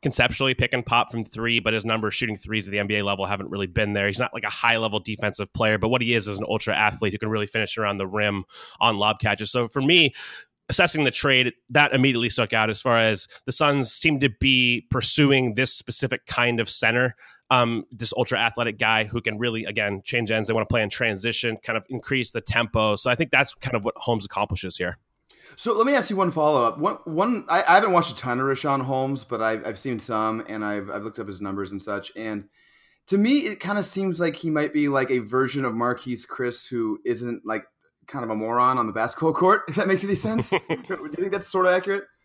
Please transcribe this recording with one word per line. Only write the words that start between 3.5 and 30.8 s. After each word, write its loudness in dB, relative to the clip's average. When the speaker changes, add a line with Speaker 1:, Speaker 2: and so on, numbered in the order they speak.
Speaker 1:
really -4
been 0
there. 2
He's -2
not -2
like -8
a -2
high 2
level 0
defensive -6
player, 2
but 0
what 0
he 0
is 0
is -6
an -6
ultra -2
athlete 2
who -6
can -4
really -2
finish -4
around -2
the -2
rim -2
on 4
lob 0
catches. -2
So 0
for -4
me, 4
assessing 2
the 2
trade, 2
that 4
immediately 4
stuck -2
out 2
as -4
far 4
as 2
the -4
Suns 2
seem 0
to 2
be 2
pursuing 2
this 0
specific -4
kind 0
of -2
center, 0
um, 2
this -8
ultra 0
athletic -2
guy 2
who -6
can -4
really, -4
again, -4
change -2
ends. 0
They 0
wanna 0
play 0
in 0
transition, -2
kind -4
of -8
increase -4
the -6
tempo. 0
So 0
I 4
think -2
that's 2
kind -6
of -2
what -2
Holmes -2
accomplishes -4
here. -4
Speaker 2:
So -4
let 4
me 4
ask 2
you -2
one 2
follow-up. 4
One, 0
one, 0
I, 4
I 6
haven't 6
watched 4
a -10
ton -4
of 0
Richaun 0
Holmes, -2
but -4
I've, 0
I've -8
seen -6
some, -2
and -6
I've, -4